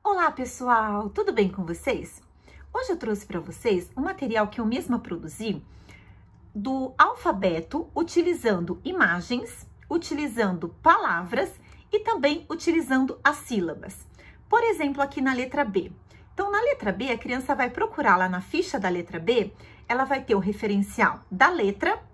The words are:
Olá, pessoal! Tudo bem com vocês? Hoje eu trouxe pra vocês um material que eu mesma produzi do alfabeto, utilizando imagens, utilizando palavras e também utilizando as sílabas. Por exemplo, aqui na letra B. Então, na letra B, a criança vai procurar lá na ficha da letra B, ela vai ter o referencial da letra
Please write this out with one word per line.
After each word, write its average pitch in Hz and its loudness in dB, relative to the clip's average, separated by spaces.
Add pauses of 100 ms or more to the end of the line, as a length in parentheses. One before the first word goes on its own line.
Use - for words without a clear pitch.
Olá, 359 2
pessoal! 220 0
Tudo 392 0
bem 208 4
com 190 -6
vocês? 170 -4 (520)
Hoje 508 -2
eu 330 0
trouxe 214 -4
pra 175 -6
vocês 175 -2
um 254 -4
material 240 0
que 214 -10
eu 220 -2
mesma 247 -2
produzi 170 -8 (880)
do 262 -4
alfabeto, 277 0
utilizando 240 0
imagens, 247 -2 (220)
utilizando 233 -2 (120)
palavras 269 0 (400)
e 415 2
também 330 0
utilizando 311 0
as 294 4
sílabas. - -6 (420)
Por 466 4
exemplo, 302 0
aqui 277 -2
na 262 2
letra 254 -2
B. 196 -2 (420)
Então, 403 -2
na 403 2
letra 466 0
B, 240 -4
a 233 -2
criança 254 -4
vai 247 0
procurar 302 2
lá 277 2
na 180 -4
ficha 330 -4
da 190 0
letra 175 -4
B, 202 0 (340)
ela 254 8
vai 269 0
ter 220 4
o 196 6
referencial 202 2
da 262 6
letra 330 0 (120)